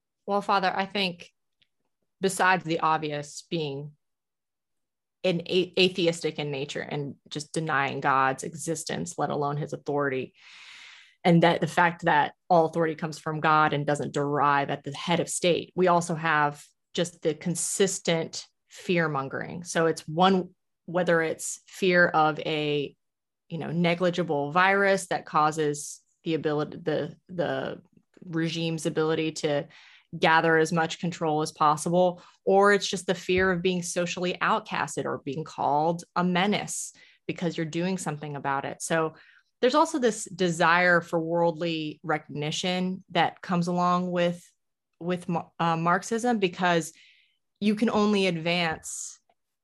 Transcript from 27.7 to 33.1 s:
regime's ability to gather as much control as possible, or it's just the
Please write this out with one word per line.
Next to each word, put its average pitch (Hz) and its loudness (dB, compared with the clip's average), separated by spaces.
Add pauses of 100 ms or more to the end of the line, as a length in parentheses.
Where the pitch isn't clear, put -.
regime's 165 -4
ability 160 -2
to 151 -2 (500)
gather 165 4
as 160 2
much 165 -2
control 160 -2
as 156 -4
possible, 175 2 (240)
or 196 6
it's 196 2
just - -6
the 185 0